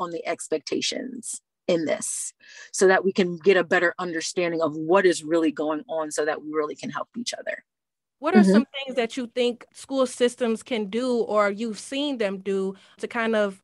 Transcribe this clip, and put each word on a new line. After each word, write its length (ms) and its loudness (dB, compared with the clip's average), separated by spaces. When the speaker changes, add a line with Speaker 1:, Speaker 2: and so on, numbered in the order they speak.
Speaker 1:
on 100 -6
the 160 -8
expectations 1120 -6
in 200 2
this 480 -4
so 160 4
that 160 6
we 80 0
can 260 0
get 180 6
a 80 4
better 340 2
understanding 640 -2
of 160 -2
what 300 4
is 180 2
really 260 2
going 380 -2
on 220 -4
so 140 -2
that 180 -4
we 100 -10
really 240 -2
can 140 -10
help 260 -6
each 160 -8
other. 320 -10
Speaker 2:
What 160 0
are 60 8
Speaker 1:
Mm-hmm. 120 8
Speaker 2:
some 140 6
things 120 -10
that 200 -2
you 180 -4
think 380 -2
school 340 -2
systems 560 0
can 280 -4
do 260 0
or 340 2
you've 280 -6
seen 400 -4
them 220 -2
do 340 -2
to 100 -10
kind 260 -2
of 300 0